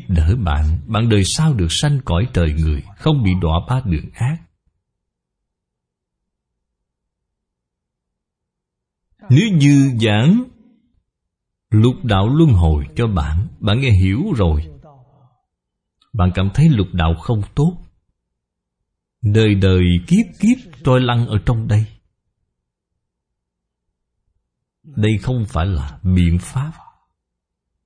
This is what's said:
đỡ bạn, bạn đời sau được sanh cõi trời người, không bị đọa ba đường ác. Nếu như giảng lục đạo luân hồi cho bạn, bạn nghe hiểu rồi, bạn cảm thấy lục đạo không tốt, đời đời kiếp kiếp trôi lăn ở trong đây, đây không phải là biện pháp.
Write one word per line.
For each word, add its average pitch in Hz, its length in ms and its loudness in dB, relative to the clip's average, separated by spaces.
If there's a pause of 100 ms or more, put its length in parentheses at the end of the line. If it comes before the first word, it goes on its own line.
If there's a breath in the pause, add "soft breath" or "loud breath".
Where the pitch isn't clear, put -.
đỡ 82 280 0
bạn, 78 520 -2
bạn 110 220 -2
đời 104 160 2
sau 156 280 0
được 92 160 -2
sanh 147 360 -2
cõi 90 280 -2
trời 82 200 0
người, 78 300 -2 (140)
không 147 260 -2
bị 95 80 2 (100)
đọa 82 180 -2 (100)
ba 127 160 -4
đường 80 280 -4
ác. 143 300 -6 (4000)
Nếu 185 280 4
như 139 440 4
giảng 120 420 2 (1300)
lục 113 340 2
đạo 104 260 0
luân 147 240 4
hồi 80 320 2 (100)
cho 117 120 -2
bạn, 85 400 -2 (120)
bạn 104 200 -2
nghe 131 120 0
hiểu 98 460 2
rồi, 78 340 -2 (1400)
bạn 92 220 0
cảm 98 180 -2
thấy 147 160 4
lục 101 240 0
đạo 82 260 0
không 110 220 -4 (140)
tốt, 160 220 -2 (1400)
đời 107 340 2
đời 95 280 2 (240)
kiếp 214 180 2 (140)
kiếp 240 180 2 (260)
trôi 127 180 2
lăn 120 260 -2
ở 104 180 -2
trong 117 220 -2
đây, 110 180 0 (3000)
đây 110 340 -2
không 123 320 -4
phải 82 160 -4
là 71 380 -6
biện 90 380 2
pháp. 151 320 -8 (1120)